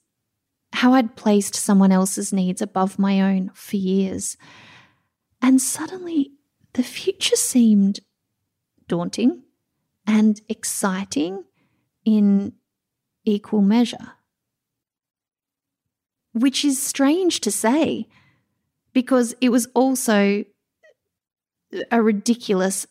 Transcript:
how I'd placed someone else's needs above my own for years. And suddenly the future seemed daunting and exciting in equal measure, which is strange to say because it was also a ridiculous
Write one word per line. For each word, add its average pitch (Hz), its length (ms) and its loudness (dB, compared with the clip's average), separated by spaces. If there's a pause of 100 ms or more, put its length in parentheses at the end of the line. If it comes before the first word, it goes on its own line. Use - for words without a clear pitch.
(720)
how - 200 2
I'd 254 240 2
placed 208 380 0
someone 196 380 4
else's 190 400 0
needs 185 280 -2
above 196 380 -4
my 196 220 0
own 190 340 0
for - 220 -10
years. 190 600 -4 (1040)
And 262 200 4
suddenly 330 720 -6 (420)
the 247 80 -2
future - 540 -4
seemed 208 640 2 (840)
daunting 214 560 -2 (640)
and 214 420 2
exciting 226 960 -6 (600)
in 202 480 2 (720)
equal 208 380 -2
measure, 226 500 0 (2250)
which 254 320 0
is 269 160 0
strange 320 600 0
to 214 100 -4
say 226 580 -2 (880)
because 247 460 0
it 254 80 2
was 233 240 0
also 214 680 2 (1500)
a 233 100 2
ridiculous 202 920 -2